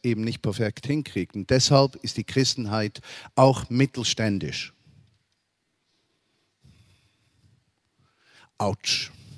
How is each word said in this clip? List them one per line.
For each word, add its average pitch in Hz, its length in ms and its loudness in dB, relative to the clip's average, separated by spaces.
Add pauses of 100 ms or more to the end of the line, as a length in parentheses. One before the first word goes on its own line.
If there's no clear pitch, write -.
eben 113 180 0
nicht 117 180 -4
perfekt 107 460 -4
hinkriegt. 151 480 -4
Und 98 160 -8
deshalb 135 460 4
ist - 200 -10
die 107 80 -4
Christenheit 107 760 -2 (340)
auch 131 360 6
mittelständisch. 110 1040 0 (3750)
Autsch. - 540 -4 (280)